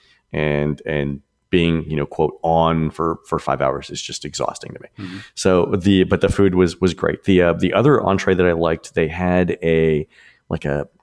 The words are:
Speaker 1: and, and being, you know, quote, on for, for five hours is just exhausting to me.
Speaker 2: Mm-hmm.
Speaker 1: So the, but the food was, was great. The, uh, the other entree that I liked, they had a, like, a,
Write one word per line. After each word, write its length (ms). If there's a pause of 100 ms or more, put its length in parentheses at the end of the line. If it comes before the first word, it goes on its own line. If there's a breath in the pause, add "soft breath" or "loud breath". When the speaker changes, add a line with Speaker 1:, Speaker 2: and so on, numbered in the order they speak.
(320 soft breath)
Speaker 1:
and, 540
and 340 (300)
being, 400
you 60
know, 100
quote, 360
on 480
for, 360
for 120
five 220
hours 300
is 100
just 240
exhausting 500
to 60
me. 80 (100)
Speaker 2:
Mm-hmm. 200 (160 loud breath)
Speaker 1:
So 320 (100)
the, 280
but 180
the 80
food 240
was, 260
was 140
great. 300
The, 180
uh, 100
the 220
other 280
entree 320
that 120
I 60
liked, 420
they 140
had 540
a, 440 (420 soft breath)
like, 160
a, 240 (140)